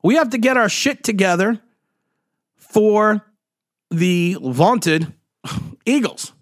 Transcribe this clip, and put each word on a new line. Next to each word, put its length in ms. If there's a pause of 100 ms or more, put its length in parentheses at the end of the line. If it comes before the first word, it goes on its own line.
We 140
have 140
to 80
get 180
our 120
shit 360
together 560 (960)
for 680 (640)
the 500
vaunted 720 (720)
Eagles. 580